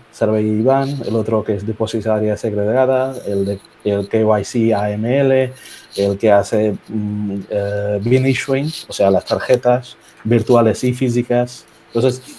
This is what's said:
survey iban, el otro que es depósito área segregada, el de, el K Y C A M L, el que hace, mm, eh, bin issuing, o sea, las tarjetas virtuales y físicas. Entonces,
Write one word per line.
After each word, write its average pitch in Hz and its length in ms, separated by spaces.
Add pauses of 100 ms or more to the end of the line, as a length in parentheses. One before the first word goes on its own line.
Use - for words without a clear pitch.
(120)
survey 107 340
iban, 131 440 (180)
el 110 80
otro 110 280
que 104 120
es 98 100
depósito 110 480
área 107 240
segregada, 127 800 (100)
el 98 200
de, 98 140 (240)
el 101 240
K 113 120
Y 107 240
C 113 320
A 104 160
M 117 280
L, 131 340 (420)
el 101 220
que 110 140
hace, 104 440 (120)
mm, 104 520 (100)
eh, 101 520
bin 127 240
issuing, 135 440 (180)
o - 60
sea, 98 160
las 92 140
tarjetas 123 720 (280)
virtuales 117 600
y 127 100
físicas. 123 720 (220)
Entonces, 123 340 (180)